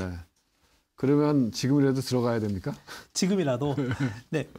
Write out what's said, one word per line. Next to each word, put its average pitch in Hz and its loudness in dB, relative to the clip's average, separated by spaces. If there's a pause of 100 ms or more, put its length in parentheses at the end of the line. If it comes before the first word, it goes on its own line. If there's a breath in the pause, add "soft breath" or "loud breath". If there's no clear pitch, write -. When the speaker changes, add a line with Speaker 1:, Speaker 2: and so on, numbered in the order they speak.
Speaker 1:
네. 90 -8 (880)
그러면 143 2
지금이라도 135 2
들어가야 120 0
됩니까? 107 -4 (380 loud breath)
Speaker 2:
지금이라도. 147 0 (300)
Speaker 1:
<laughs> 110 -8
Speaker 2:
네. 151 -4 (100)